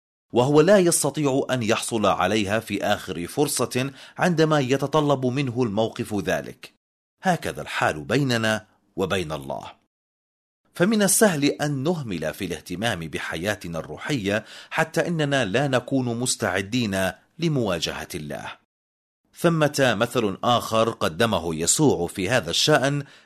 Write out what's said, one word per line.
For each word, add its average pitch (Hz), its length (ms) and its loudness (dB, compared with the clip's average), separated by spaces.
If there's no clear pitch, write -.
وهو 135 280 6
لا 190 180 8
يستطيع 147 720 2
أن 127 120 0
يحصل 107 440 0
عليها 95 540 2
في - 240 -4
آخر 92 420 -2
فرصة 135 640 -2
عندما 156 420 4
يتطلب 139 680 2
منه 127 360 0
الموقف 110 520 -2
ذلك. 82 600 -4
هكذا 85 400 -2
الحال 78 420 -2
بيننا 113 600 0
وبين 85 360 -2
الله، 67 460 -8
فمن 208 280 2
السهل 180 420 4
أن 147 380 -2
نهمل 110 520 -2
في 101 100 -8
الاهتمام 87 560 -4
بحياتنا 85 800 -6
الروحية 104 680 -4
حتى 160 360 -2
إننا 143 380 0
لا 120 240 0
نكون 123 500 0
مستعدين 98 920 -2
لمواجهة 92 760 -2
الله. 73 380 -10
ثمة 143 640 2
مثل 113 440 0
آخر 113 460 2
قدمه 90 640 0
يسوع 85 520 2
في 92 240 -6
هذا 117 200 0
الشأن 143 540 2